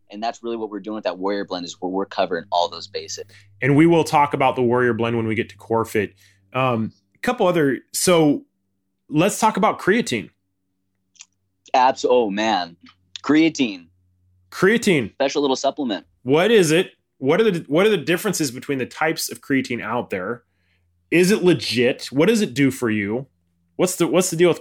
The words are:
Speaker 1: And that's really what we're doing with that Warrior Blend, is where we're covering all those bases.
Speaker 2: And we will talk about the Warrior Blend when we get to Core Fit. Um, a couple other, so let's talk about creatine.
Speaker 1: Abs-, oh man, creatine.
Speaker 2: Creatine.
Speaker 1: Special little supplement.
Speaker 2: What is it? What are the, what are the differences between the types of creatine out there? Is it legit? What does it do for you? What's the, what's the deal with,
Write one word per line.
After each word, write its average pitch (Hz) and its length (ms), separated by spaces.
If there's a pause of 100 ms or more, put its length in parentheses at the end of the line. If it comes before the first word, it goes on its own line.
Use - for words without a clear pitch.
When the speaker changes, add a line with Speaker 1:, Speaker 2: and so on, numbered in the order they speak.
(100)
Speaker 1:
And 104 120
that's 117 220
really 117 120
what 110 120
we're 101 120
doing 107 140
with 107 100
that 92 140
Warrior 98 280
Blend, 90 180
is - 160
where 90 100
we're 95 140
covering 87 480
all 87 160
those 85 180
bases. 80 380 (380)
Speaker 2:
And 139 120
we 156 120
will 170 180
talk 143 300
about 127 200
the 131 80
Warrior 123 300
Blend 117 240
when 113 100
we 110 80
get 107 140
to - 80
Core 113 300
Fit. 104 280 (380)
Um, 123 400 (240)
a - 20
couple 247 300
other, 147 300 (140)
so 160 520 (640)
let's 185 320
talk 220 160
about 196 240
creatine. 175 480 (1400)
Speaker 1:
Abs-, 131 360
oh 120 220
man, 98 460 (460)
creatine. 143 640 (640)
Speaker 2:
Creatine. 185 640
Speaker 1:
Special 139 260
little 135 160
supplement. 127 500 (160)
Speaker 2:
What 165 300
is 180 180
it? 165 220 (240)
What 151 240
are 226 100
the, 170 160
what 170 200
are 220 40
the 208 60
differences 160 540
between 131 280
the 120 80
types - 460
of - 80
creatine 127 420
out 110 280
there? 101 340 (640)
Is 180 220
it 170 100
legit? 123 720
What 156 160
does 226 140
it 135 120
do 135 160
for 127 200
you? 107 360 (500)
What's 180 200
the, 170 100
what's 175 240
the 165 60
deal 175 140
with, 147 100